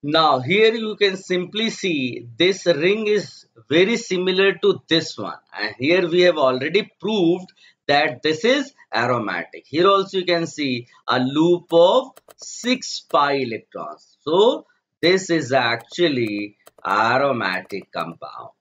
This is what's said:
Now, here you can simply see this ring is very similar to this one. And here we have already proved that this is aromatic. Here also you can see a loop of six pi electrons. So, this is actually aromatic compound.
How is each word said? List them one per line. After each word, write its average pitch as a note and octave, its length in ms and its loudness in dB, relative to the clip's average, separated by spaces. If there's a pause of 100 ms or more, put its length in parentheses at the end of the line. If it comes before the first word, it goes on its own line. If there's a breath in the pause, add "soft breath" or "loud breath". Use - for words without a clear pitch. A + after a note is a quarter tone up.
Now, D#3 360 2
here G#3 340 4
you A3 220 -6
can G3 200 0
simply F#3+ 540 -4
see B2 640 -6
this F#3+ 300 0
ring F#3 400 2
is G#3 400 -2 (240)
very G3 280 4
similar F#3+ 560 0
to F#3 340 0
this D#3+ 280 0
one. F2+ 220 -10 (180)
And G#2 220 -6
here E3+ 320 0
we F3 120 2
have F3 160 4
already C#3 600 0
proved F#3 540 -2 (340 soft breath)
that D3 360 0
this D#3 200 -2
is C4+ 300 0 (220 soft breath)
aromatic. G#2+ 720 -4
Here E3+ 200 0
also G3 300 2
you F3+ 80 -4
can E3+ 220 -2
see C3 400 -6 (200 soft breath)
a B2 120 0
loop D#3 520 0
of G3+ 420 4 (220)
six - 640 -6
pi C#3+ 320 0
electrons. G#2+ 880 -8
So, A3 440 2 (360)
this F#3 280 2
is D3 220 -2
actually A#2 1080 -2 (300)
aromatic G#2+ 1040 -2
compound. D2+ 680 -12